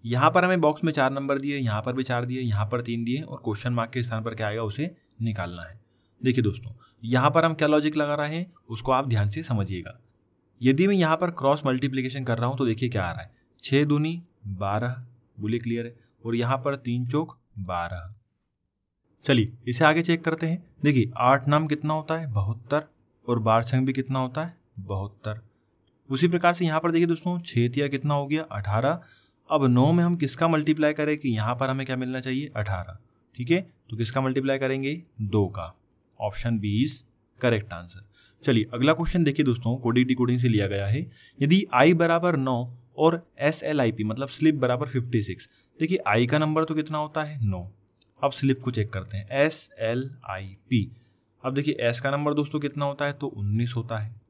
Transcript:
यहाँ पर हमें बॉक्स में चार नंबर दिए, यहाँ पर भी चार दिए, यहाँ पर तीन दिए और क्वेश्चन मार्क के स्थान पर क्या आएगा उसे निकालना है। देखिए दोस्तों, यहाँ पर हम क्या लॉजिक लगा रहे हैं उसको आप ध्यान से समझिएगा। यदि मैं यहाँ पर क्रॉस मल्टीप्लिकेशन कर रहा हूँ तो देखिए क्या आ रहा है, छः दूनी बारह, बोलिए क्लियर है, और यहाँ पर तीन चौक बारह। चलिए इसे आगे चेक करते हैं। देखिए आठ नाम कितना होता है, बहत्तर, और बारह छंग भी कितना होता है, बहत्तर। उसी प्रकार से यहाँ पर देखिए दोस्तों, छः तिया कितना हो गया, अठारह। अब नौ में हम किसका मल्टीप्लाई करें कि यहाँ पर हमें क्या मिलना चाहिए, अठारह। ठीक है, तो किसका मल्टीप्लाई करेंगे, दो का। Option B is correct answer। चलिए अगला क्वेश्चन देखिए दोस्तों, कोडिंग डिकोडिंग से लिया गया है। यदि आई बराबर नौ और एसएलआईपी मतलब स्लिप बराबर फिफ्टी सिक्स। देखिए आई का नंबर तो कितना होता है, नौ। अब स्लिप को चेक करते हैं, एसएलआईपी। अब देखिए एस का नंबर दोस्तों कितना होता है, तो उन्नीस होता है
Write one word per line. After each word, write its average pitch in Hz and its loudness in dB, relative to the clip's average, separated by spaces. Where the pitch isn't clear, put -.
यहाँ 123 4
पर 180 4
हमें 180 2
बॉक्स 151 2
में 160 2
चार 135 2
नंबर 139 -2
दिए, 143 -4
यहाँ 107 0
पर 127 -4
भी 131 -2
चार 120 -2
दिए, 123 -4
यहाँ 107 0
पर 120 -2
तीन 117 -4
दिए 123 -2
और 156 -12
क्वेश्चन 120 -2
मार्क 117 0
के 123 -4
स्थान 113 -4
पर 113 -6
क्या 113 -4
आएगा 110 -4
उसे 139 -4
निकालना 90 -6
है। 85 -18
देखिए 127 2
दोस्तों, - -4
यहाँ 127 2
पर 160 4
हम 160 2
क्या 151 0
लॉजिक 151 2
लगा 147 0
रहे 151 -4
हैं 175 -6
उसको 113 -2
आप 131 2
ध्यान 104 2
से 156 -6
समझिएगा। 95 -4
यदि 135 4
मैं 202 4
यहाँ 160 4
पर 170 0
क्रॉस 143 0
मल्टीप्लिकेशन 131 -2
कर 117 -2
रहा 120 0
हूँ 135 -4
तो 135 0
देखिए 113 -2
क्या 98 -2
आ 87 -4
रहा 73 -10
है, - -18
छः 143 2
दूनी 156 0
बारह, 101 -4
बोलिए 110 -2
क्लियर 117 -4
है, 120 -16
और 117 -2
यहाँ 120 0
पर 139 -2
तीन 123 -4
चौक 151 -2
बारह। 87 -6
चलिए 117 2
इसे 123 0
आगे 156 6
चेक 165 0
करते 165 -2
हैं। 170 -2
देखिए 139 4
आठ 135 4
नाम 151 4
कितना 151 -2
होता 156 -2
है, 165 -6
बहत्तर, 110 -2
और 120 2
बारह 113 4
छंग 131 2
भी 135 0
कितना 131 -2
होता 127 -4
है, 170 -12
बहत्तर। 101 -8
उसी 135 2
प्रकार 175 4
से 175 0
यहाँ 156 2
पर 170 2
देखिए 170 4
दोस्तों, 175 -2
छः 120 0
तिया 139 -2
कितना 143 -2
हो 143 -2
गया, 156 -2
अठारह। 113 -2
अब 147 4
नौ 123 6
में 175 6
हम 175 2
किसका 165 0
मल्टीप्लाई 151 2
करें 151 0
कि 143 -4
यहाँ 110 0
पर 131 -2
हमें 135 -2
क्या 131 -4
मिलना 127 -4
चाहिए, 131 -4
अठारह। 98 -6
ठीक 123 -4
है, 175 4
तो 110 -8
किसका 117 -2
मल्टीप्लाई 135 0
करेंगे, 135 -2
दो 101 2
का। 85 -10
Option 110 -2
B 101 -2
is 143 0
correct 113 0
answer। 87 -16
चलिए 127 2
अगला 131 4
क्वेश्चन 170 2
देखिए 143 2
दोस्तों, 120 0
कोडिंग 123 4
डिकोडिंग 123 2
से 123 2
लिया 104 4
गया 98 -2
है। 135 -2
यदि 170 4
आई 147 8
बराबर 170 2
नौ 131 0
और 165 4
एसएलआईपी 139 0
मतलब 120 -4
स्लिप 156 2
बराबर 123 0
फिफ्टी 123 -2
सिक्स। 98 -10
देखिए 165 0
आई 113 4
का 147 2
नंबर 156 2
तो 160 -4
कितना 156 -4
होता 151 -6
है, 151 -8
नौ। 95 0
अब 143 0
स्लिप 131 0
को 127 -4
चेक 107 -2
करते 95 -8
हैं, 101 -10
एसएलआईपी। 113 -2
अब 131 -4
देखिए 143 -2
एस 120 0
का 139 -2
नंबर 147 0
दोस्तों 147 -2
कितना 143 -4
होता 143 -4
है, 143 -2
तो 143 -8
उन्नीस 110 -2
होता 113 -6
है 107 -8